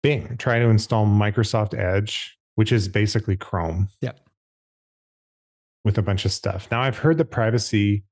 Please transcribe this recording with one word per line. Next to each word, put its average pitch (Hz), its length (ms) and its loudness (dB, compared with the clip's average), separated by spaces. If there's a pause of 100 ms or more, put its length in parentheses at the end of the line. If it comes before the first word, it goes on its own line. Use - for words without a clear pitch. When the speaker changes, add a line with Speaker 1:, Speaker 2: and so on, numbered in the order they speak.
Speaker 1:
Bing. 131 360 -2
Try 117 220 0
to 120 60 4
install 110 400 2
Microsoft 104 720 0
Edge, 98 580 -4 (180)
which 110 180 2
is 98 160 0
basically 104 480 0
Chrome. 90 500 -4 (140)
Speaker 2:
Yeah. 123 100 -6 (1700)
Speaker 1:
With 98 120 2
a 107 40 0
bunch 95 240 -2
of 95 80 0
stuff. - 380 -8
Now, 117 100 0
I've 131 160 -2
heard 156 200 2
the - 60 0
privacy 110 880 0